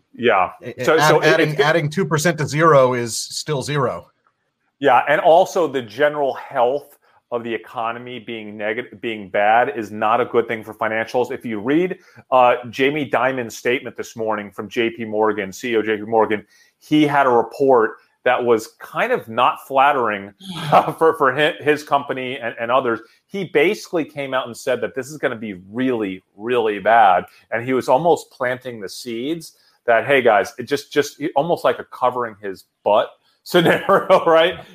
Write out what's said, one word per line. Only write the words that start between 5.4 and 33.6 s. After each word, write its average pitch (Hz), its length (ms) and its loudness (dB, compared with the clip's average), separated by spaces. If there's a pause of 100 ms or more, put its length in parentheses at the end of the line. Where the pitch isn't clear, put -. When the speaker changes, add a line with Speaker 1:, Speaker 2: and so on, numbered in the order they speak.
Speaker 1:
the 131 140 -4
general 139 540 -2
health 139 640 -2 (320)
of 120 120 -6
the 117 100 -6
economy 120 640 -8
being 107 380 -12
neg-, 110 440 -8
being 107 280 -8
bad 110 480 2
is 104 140 -6
not 110 280 0
a 120 60 0
good 117 220 0
thing 113 160 -6
for 107 100 -14
financials. 113 580 -2
If 123 140 -10
you 110 140 -6
read, 160 400 -2 (320)
uh, 123 240 6 (140)
Jamie 135 360 0
Dimon's 123 500 -2
statement 127 420 -4
this - 180 -14
morning 107 360 -6
from 107 160 -12
J 117 220 -2
P 117 160 -8
Morgan, 107 460 0
C 120 200 -10
E 113 60 -2
O 107 40 2
J 107 160 -2
P 104 60 -12
Morgan, 107 420 0 (340)
he 151 260 2
had 143 220 2
a - 20 4
report 120 680 2 (260)
that 123 200 2
was 117 240 2 (120)
kind 208 340 -4
of 180 160 -6
not 123 360 0
flattering, 120 680 0 (180)
<laughs> 170 60 -12
uh, 160 340 2
for, 160 260 2
for 131 160 2
hi-, 151 260 0
his 151 240 0
company 131 540 -4
and, 120 220 -8
and 117 100 -4
others. 123 300 2 (280)
He 196 180 -8
basically 165 600 0
came 139 280 -10
out 131 140 -2
and 113 100 -14
said 123 240 -4
that 107 120 -6
this 131 160 -8
is 151 80 -16
gonna 135 180 -4
be 107 180 -10 (160)
really, 110 520 -4 (140)
really 110 440 -2
bad. 98 460 4 (260)
And 117 120 -6
he 131 100 -4
was 120 140 -2
almost 151 440 0
planting 123 500 -8
the 92 80 -12
seeds 131 680 -10 (280)
that, 113 200 2
"Hey, 135 160 2
guys," 104 360 2
it 127 60 -12
just, 139 280 -6
just - 300 -2 (140)
almost 160 280 -2
like 120 160 0
a 101 60 -14
covering 123 560 -4
his 98 240 -12 (180)
butt 110 280 2 (160)
<laughs> - 220 -20
scenario, 180 760 2